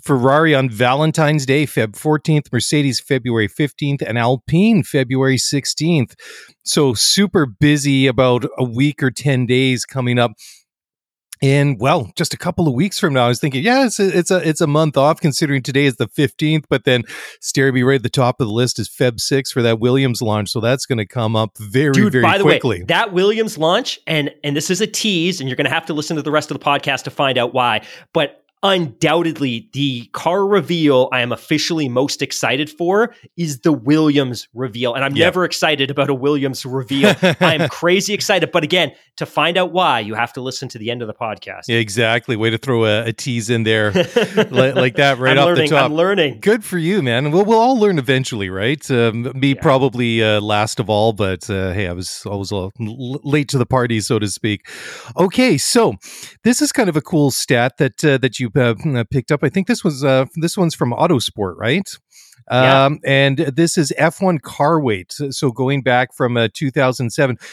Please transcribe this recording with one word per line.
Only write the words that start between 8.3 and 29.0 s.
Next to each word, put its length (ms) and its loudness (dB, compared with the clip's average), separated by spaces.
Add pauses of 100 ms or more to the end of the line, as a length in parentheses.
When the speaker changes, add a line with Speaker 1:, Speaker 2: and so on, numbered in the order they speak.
Speaker 1:
a 80 0
week 380 0
or 80 2
ten 360 -2
days 380 2
coming 360 -2
up. 140 0 (1080)
In, 360 2
well, 380 0
just 200 -6
a 40 -14
couple 300 -2
of 60 0
weeks 260 -2
from 140 0
now, 100 2
I 40 2
was 120 -2
thinking, 240 -2
yeah, 200 2
it's 140 -2
a, 180 0
it's 140 0
a, 180 0
it's 120 -2
a 80 2
month 280 2
off 240 2
considering 400 0
today 260 0
is 100 0
the 100 -2
fifteenth, 640 -2
but 140 -2
then 180 2 (380)
staring 340 0
me 80 2
right 140 4
at 80 -2
the 40 -2
top 320 0
of 60 0
the 60 -4
list 260 -2
is 100 -6
Feb 300 -2
sixth 340 -2
for 80 -2
that 200 2
Williams 420 0
launch. 280 -2
So 100 -4
that's 260 -2
gonna 180 -4
come 300 -4
up 240 -2
very, 360 0
Speaker 2:
Dude, 180 4
Speaker 1:
very 100 4
Speaker 2:
by 160 4
the 60 0
Speaker 1:
quickly. 340 2
Speaker 2:
way, 80 -10
that 260 0
Williams 460 0
launch, 480 0
and, 240 -2 (140)
and 120 -2
this 140 -4
is 100 0
a 60 0
tease, 540 -2
and 80 -6
you're 80 -4
gonna 120 -2
have 180 -4
to 80 -6
listen 200 -4
to 80 -4
the 80 -4
rest 220 -2
of 80 -8
the 40 -20
podcast 380 -2
to 80 -8
find 260 -2
out 160 0
why, 280 0 (320)
but 260 -2 (260)
undoubtedly, 1080 -2